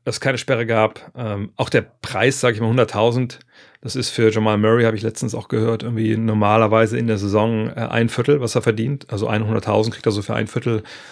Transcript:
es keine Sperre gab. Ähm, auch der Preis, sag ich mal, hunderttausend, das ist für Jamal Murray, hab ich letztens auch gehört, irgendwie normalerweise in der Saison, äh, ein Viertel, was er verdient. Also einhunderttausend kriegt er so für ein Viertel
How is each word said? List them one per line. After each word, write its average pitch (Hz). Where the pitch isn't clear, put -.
es -
keine 131
Sperre 117
gab. 110
Ähm, 107
auch -
der 117
Preis, -
sag 123
ich 107
mal, 113
hunderttausend, 120
das -
ist 127
für 113
Jamal 110
Murray, 113
hab 113
ich 104
letztens 110
auch 113
gehört, 113
irgendwie 110
normalerweise 110
in 120
der 110
Saison, 107
äh, -
ein 117
Viertel, 139
was 117
er 117
verdient. 117
Also 107
einhunderttausend 110
kriegt -
er 117
so 101
für 113
ein 110
Viertel 113